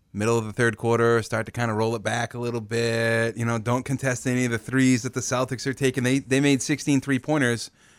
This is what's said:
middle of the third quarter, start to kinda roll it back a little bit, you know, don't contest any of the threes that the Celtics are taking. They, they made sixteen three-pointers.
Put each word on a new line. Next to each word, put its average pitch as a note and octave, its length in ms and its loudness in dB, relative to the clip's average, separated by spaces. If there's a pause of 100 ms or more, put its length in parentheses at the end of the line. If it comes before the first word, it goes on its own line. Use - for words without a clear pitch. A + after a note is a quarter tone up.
(120)
middle A2+ 260 2
of A2 60 0
the G#2+ 80 -8
third A#2 240 0
quarter, A#2 440 2
start A2 260 -4
to - 60 -12
kinda A#2 220 -2
roll A2+ 220 0
it G#2 80 -10
back A#2 280 -4
a A#2+ 60 -10
little A#2+ 220 -4
bit, A2+ 760 0
you A#2 80 -2
know, A#2 140 0
don't A#2+ 260 -2
contest C3 400 -4
any B2+ 200 2
of A#2 80 -2
the A2+ 60 0
threes B2+ 440 4
that B2+ 120 -6
the C3 60 -4
Celtics B2+ 460 -4
are C3+ 80 -2
taking. C3 300 0
They, C3 160 2
they C3 180 0
made C#3 240 4
sixteen C#3+ 380 0
three-pointers. C3 720 -2 (260)